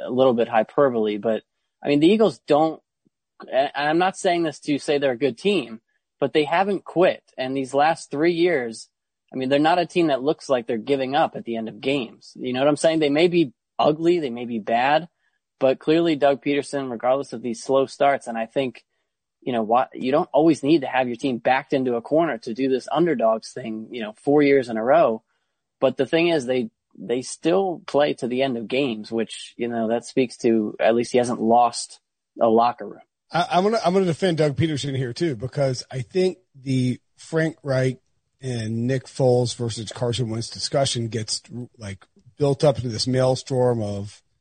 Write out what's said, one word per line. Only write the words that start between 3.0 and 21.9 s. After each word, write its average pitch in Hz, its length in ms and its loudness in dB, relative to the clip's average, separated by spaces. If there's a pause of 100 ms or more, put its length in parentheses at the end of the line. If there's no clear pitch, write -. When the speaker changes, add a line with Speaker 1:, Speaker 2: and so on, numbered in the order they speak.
Speaker 1:
and, 131 340 -2
and 147 140 -2
I'm 160 80 2
not 185 200 0
saying 175 260 0
this 151 180 -4
to 143 180 -2
say 147 180 0
they're 139 140 2
a 120 60 -4
good 131 200 -2
team, 135 440 -2 (380)
but 139 140 -2
they 151 120 2
haven't 185 400 -2
quit. - 380 0 (140)
And 131 180 -6
these 131 180 -6
last 156 380 0
three 160 220 0
years, 147 560 -2 (440)
I - 20 -10
mean, 131 140 -4
they're 143 100 4
not 165 200 4
a 175 60 0
team 165 220 0
that 131 160 0
looks 151 260 -2
like 123 180 0
they're 120 100 -2
giving 135 380 -2
up 143 200 0
at 110 100 -10
the 113 120 -6
end 110 100 -6
of 107 140 -14
games. 131 540 -6
You 127 180 -6
know 127 80 -4
what 143 80 4
I'm 143 80 2
saying? 160 220 2
They 147 100 2
may 151 180 2
be 165 260 2 (260)
ugly, 165 400 2
they 143 100 -4
may 120 160 -8
be 117 140 -4
bad, 131 500 0 (500)
but 131 200 2
clearly 165 360 2
Doug 139 260 2
Peterson, 143 480 -4
regardless 127 440 -2
of 117 80 -10
these 120 220 -8
slow 135 240 2
starts, 139 400 0
and 113 100 -8
I 113 80 -4
think, 131 380 -6 (580)
you 135 100 -6
know, 113 120 0
why, 117 300 2
you 123 180 -4
don't 151 200 0
always 151 320 4
need 147 180 4
to 127 60 -6
have 127 200 0
your 120 100 -6
team 123 220 -4
backed 131 340 0
into 127 220 0